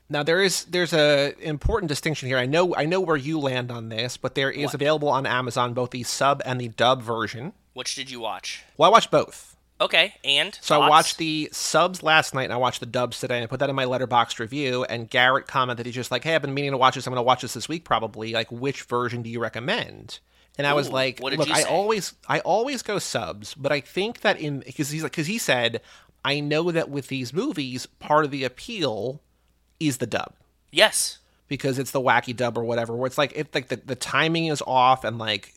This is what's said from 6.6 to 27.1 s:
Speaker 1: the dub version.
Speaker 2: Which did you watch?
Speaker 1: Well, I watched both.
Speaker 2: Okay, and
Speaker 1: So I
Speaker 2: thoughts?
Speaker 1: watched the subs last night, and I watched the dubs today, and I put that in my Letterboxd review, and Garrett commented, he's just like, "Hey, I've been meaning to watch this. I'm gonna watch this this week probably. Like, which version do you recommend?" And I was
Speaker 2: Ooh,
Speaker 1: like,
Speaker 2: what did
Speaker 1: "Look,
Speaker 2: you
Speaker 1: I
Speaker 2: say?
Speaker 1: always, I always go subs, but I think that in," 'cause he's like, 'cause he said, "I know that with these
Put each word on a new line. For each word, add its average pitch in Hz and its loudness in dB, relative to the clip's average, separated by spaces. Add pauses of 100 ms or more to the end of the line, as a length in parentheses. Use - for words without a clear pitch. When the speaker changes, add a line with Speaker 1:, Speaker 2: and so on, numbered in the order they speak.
Speaker 1:
the 117 -6
dub 120 2
version. 113 -6 (180)
Speaker 2:
Which 127 -8
did 135 -12
you 123 -10
watch? 101 -8 (140)
Speaker 1:
Well, 165 8
I - 6
watched 220 8
both. - 0 (240)
Speaker 2:
Okay, 185 4
and 147 0
Speaker 1:
So - 4
I - 6
Speaker 2:
thoughts? 147 6
Speaker 1:
watched 165 6
the 156 -2
subs 180 0
last 156 4
night, 131 -2
and 92 -4
I 120 -2
watched 123 0
the 123 -10
dubs 120 -4
today, 127 -4
and 120 -4
I - -8
put 131 -4
that 143 0
in 135 -2
my 131 0
Letterboxd 123 2
review, 127 -2
and 113 -6
Garrett 127 0
commented, 123 -2
he's 117 -10
just 123 -8
like, 123 -4
"Hey, 160 -2
I've 147 0
been 139 -6
meaning 143 -4
to 139 -2
watch 127 6
this. 131 -8
I'm 127 -6
gonna 123 -2
watch 123 4
this 120 -8
this 120 -10
week 160 -6
probably. 110 -2
Like, 113 -2
which 131 -4
version 120 -2
do 113 -10
you 117 -6
recommend?" 120 -6 (380)
And 143 0
I 143 4
was 143 2
Speaker 2:
Ooh, 127 -10
Speaker 1:
like, 131 0
Speaker 2:
what 127 -4
did 151 0
Speaker 1:
"Look, 147 2
Speaker 2:
you 160 2
Speaker 1:
I 156 4
Speaker 2:
say? 120 0
Speaker 1:
always, 196 0 (160)
I 135 2
always 226 0
go 202 -2
subs, 104 -6
but 143 -2
I 143 0
think 208 -6
that 202 2
in," 143 -6
'cause 139 -6
he's 160 -6
like, - -6
'cause 151 -2
he 220 -2
said, 117 2 (440)
"I 143 0
know 151 0
that 160 0
with 139 -6
these 131 -6